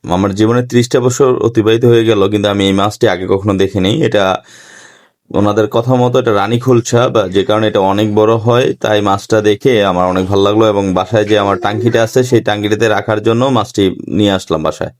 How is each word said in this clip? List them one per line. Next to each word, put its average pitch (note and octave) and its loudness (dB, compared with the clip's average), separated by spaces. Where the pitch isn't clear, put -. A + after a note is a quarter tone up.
আমার F#2+ -2
জীবনে A2+ 2
ত্রিশটা B2 0
বছর B2+ 0
অতিবাহিত A2+ 0
হয়ে A#2 4
গেল, G2+ 2
কিন্তু G#2 -2
আমি G2+ 0
এই G2 2
মাছটি G#2 0
আগে F#2 -2
কখনো G2 0
দেখিনি। G2 0
এটা G2 0
ওনাদের G#2 0
কথা A#2 0
মতো B2 2
এটা A#2 0
রানী G#2 0
খোলসা, B2 0
বা A2 0
যে F#2+ 0
কারণে A2 0
এটা G2+ 0
অনেক G2+ 0
বড় G#2+ 2
হয়, A#2 0
তাই G#2+ -2
মাছটা G2+ 0
দেখে G#2 2
আমার F2+ 0
অনেক F#2 -2
ভালো G2 0
লাগলো G#2+ 2
এবং G2 0
বাসায় G#2+ 0
যে G#2 0
আমার G2 0
টাঙ্কিটা A2 -2
আছে, B2 0
সেই A#2+ 0
টাঙ্কিটাতে G#2+ -2
রাখার G#2+ -2
জন্য A2+ 0
মাছটি G#2+ 0
নিয়ে G2+ 0
আসলাম E2 -4
বাসায়। D#2 -6